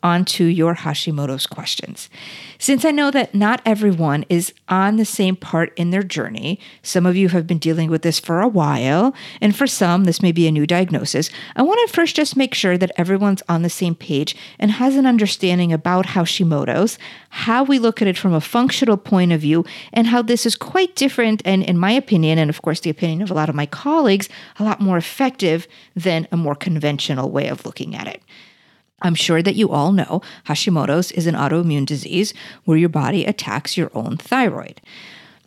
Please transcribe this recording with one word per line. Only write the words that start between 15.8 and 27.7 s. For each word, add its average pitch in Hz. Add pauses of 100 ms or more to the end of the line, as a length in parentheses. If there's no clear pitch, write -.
Hashimoto's, 170 (300)
how 233
we 269
look 226
at 202
it 180
from 180
a 151
functional 240
point 180
of 156
view, 160 (260)
and 233
how 240
this 233
is 226
quite 370
different, 233
and 190
in 175
my 196
opinion, 165
and 151
of -
course 156
the 160
opinion 165
of 185
a 160
lot 156
of 143
my 147
colleagues, 240 (300)
a 208
lot 214
more 190
effective 175 (280)
than 165
a 170
more 151
conventional 147
way 139
of -
looking 160